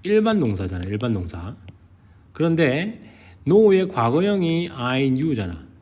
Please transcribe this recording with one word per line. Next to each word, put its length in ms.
일반 340
동사잖아요. 500
일반 240
동사. 440
그런데 680
know의 440
과거형이 840
I 380
knew잖아. 540